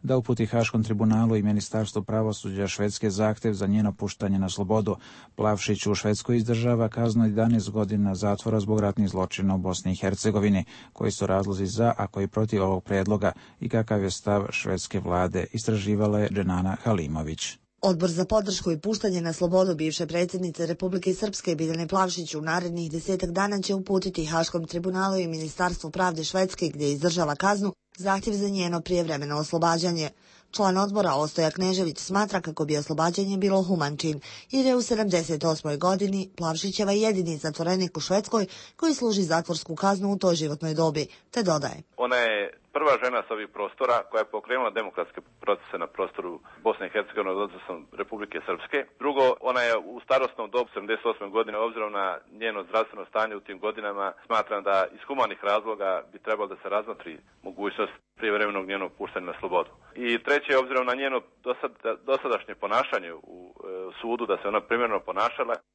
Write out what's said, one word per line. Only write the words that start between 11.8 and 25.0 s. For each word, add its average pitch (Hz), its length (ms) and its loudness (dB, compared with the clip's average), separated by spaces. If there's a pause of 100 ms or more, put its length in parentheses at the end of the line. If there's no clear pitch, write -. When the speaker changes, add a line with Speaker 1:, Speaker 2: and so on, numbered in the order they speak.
Speaker 1:
a 101 100 -2
koji 98 200 -2
protiv 107 360 0
ovog 95 200 0
prijedloga 98 480 2 (280)
i - 100 -4
kakav 113 340 0
je 95 80 0
stav 101 380 0
švedske 92 500 -4
vlade, 87 520 0
istraživala 104 680 0
je 104 100 2
Dženana 92 540 0
Halimović. 78 720 -2 (260)
Speaker 2:
Odbor 180 260 2
za 175 160 0
podršku 196 460 0
i 156 80 0
puštanje 196 420 0
na 165 120 -2
slobodu 180 420 4
bivše 156 320 -2
predsjednice 175 580 -2
Republike 180 480 -2
Srpske 190 420 -2
Biljane 160 320 -2
Plavšić 180 480 0
u 151 60 -4
narednih 170 500 -2
desetak 180 400 -2
dana 196 300 0
će 196 120 0
uputiti 190 520 0
Haškom 165 420 0
tribunalu 190 500 -2